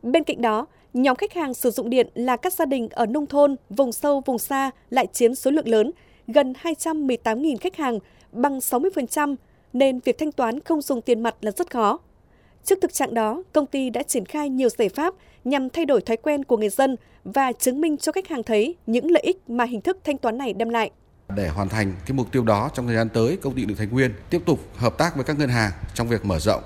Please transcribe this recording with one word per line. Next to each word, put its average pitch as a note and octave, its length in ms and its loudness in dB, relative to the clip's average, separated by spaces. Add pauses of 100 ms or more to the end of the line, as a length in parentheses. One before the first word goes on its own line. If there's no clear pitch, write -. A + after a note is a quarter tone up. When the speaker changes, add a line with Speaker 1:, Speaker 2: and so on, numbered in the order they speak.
Speaker 1:
Bên C#4+ 200 2
cạnh F3+ 180 -4
đó, A3+ 240 0 (280)
nhóm B3+ 220 4
khách G4+ 180 -6
hàng D4 200 -4
sử A#3+ 180 0
dụng G#3 180 -4
điện B3+ 240 4
là B3 240 0
các F4+ 160 -4
gia E4 120 0
đình C4 240 -2
ở - 160 -2
nông C#4+ 200 -2
thôn, C#4+ 300 4 (140)
vùng A#3+ 220 0
sâu, C#4+ 340 0
vùng B3 140 0
xa C4+ 320 -2 (180)
lại F#3+ 240 2
chiếm A#3+ 220 4
số C4 160 0
lượng D4 160 2
lớn, A3+ 240 4 (360)
gần B3+ 300 2
hai E4 180 -4
trăm D#4 320 -2
mười B3 100 2
tám A#3 240 -2
nghìn D4 160 0
khách F#4 180 -6
hàng, B3 240 -2 (320)
bằng C4 300 0
sáu A#3+ 180 0
mươi F#4 160 2
phần C4 120 -2
trăm, D4 280 -2 (380)
nên C4 260 2
việc B3 180 0
thanh D4+ 140 -2
toán A#3+ 280 -2
không D#4 220 0
dùng C4 200 -2
tiền A#3 220 0
mặt A#3 180 -2
là G#3 100 -4
rất F4 180 -6
khó. A3+ 300 0 (640)
Trước G4 180 2
thực F4+ 120 -2
trạng C4 200 -2
đó, A#3 300 0 (100)
công D4+ 120 4
ty C4 240 -2
đã A3+ 140 -4
triển G#3 220 -2
khai D4 240 -4
nhiều B3+ 200 2
giải G#3+ 200 0
pháp D#4+ 240 -2 (300)
nhằm C4 260 0
thay E4 160 -2
đổi C4 160 2
thói A3+ 160 -2
quen D4 260 -2
của B3 140 0
người G#3+ 120 0
dân C4 260 2 (280)
và B3+ 280 0
chứng B3+ 300 -2
minh D#4 160 0
cho D#4 140 -2
khách F#4+ 160 -4
hàng B3+ 160 -6
thấy A3+ 320 0 (100)
những B3 260 2
lợi E4+ 120 6
ích - 260 -2
mà A#3+ 160 0
hình A#3+ 160 -6
thức F#4 220 -2
thanh D4 140 -2
toán A#3 200 -2
này C4 160 -4
đem A3+ 160 -2
lại. A3+ 220 0 (440)
Speaker 2:
Để G2 120 -2
hoàn F#2+ 220 -2
thành G2 260 0 (100)
cái C3+ 80 -4
mục C3 180 -2
tiêu B2+ 120 2
đó, A2+ 300 2
trong B2 140 -4
thời A#2 80 0
gian A2+ 140 2
tới, A2+ 320 2
công C3+ 120 -4
ty B2+ 80 -4
điện G2+ 80 -2
lực G2+ 80 -4
Thái G#2+ 100 -2
Nguyên B2 240 2 (180)
tiếp E3+ 160 0
tục D3 140 4 (160)
hợp A#2 220 0
tác D#3+ 180 2
với C3 100 -2
các D3 140 -2
ngân C#3+ 100 2
hàng A2+ 220 2 (220)
trong A#2 140 -2
việc A#2 180 0
mở F2+ 140 0
rộng F2 260 0